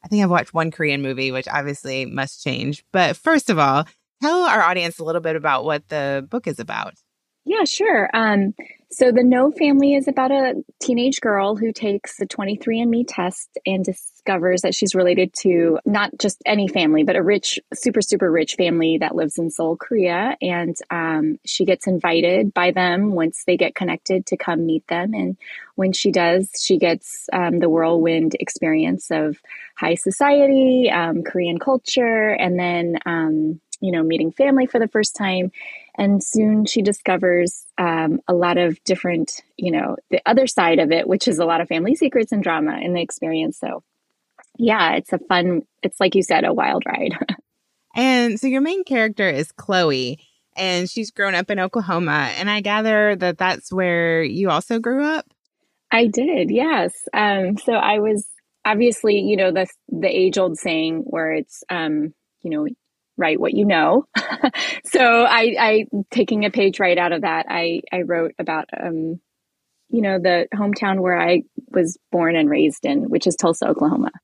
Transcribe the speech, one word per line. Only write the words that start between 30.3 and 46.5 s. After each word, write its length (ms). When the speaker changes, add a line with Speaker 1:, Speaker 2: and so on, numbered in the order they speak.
Speaker 2:
um, 320
Korean 360
culture, 680
and 300
then, 480
um, 540
you 120
know, 100
meeting 300
family 340
for 140
the 80
first 260
time. 380
And 260
soon 420
she 180
discovers, 840
um, 520
a 60
lot 240
of 260
different, 560
you 160
know, 240
the 160
other 200
side 340
of 120
it, 160
which 180
is 120
a 60
lot 160
of 80
family 260
secrets 380
and 100
drama 380
in 120
the 80
experience. 580
So 240
yeah, 380
it's 180
a 60
fun, 440
it's 180
like 160
you 60
said, 220
a 80